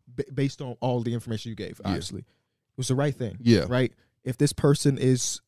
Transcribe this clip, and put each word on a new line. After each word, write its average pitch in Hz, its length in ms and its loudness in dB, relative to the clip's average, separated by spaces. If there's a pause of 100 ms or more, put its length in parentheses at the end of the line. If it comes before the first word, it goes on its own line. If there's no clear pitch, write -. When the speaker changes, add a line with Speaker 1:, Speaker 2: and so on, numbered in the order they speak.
Speaker 1:
ba-, 139 240 -6
based 139 300 -4
on 123 180 -10
all 123 220 0
the 117 120 -2
information 113 360 -6
you 110 60 -10
gave, 92 240 -10
Speaker 2:
Yeah. 101 100 -6
Speaker 1:
obviously, 90 340 -6 (520)
was 131 120 -4
the 131 80 0
right 139 180 0
thing. 101 260 -6
Speaker 2:
Yeah. 113 280 6
Speaker 1:
Right? 127 240 0 (320)
If 127 140 -4
this 143 140 4
person 143 460 2
is 127 500 0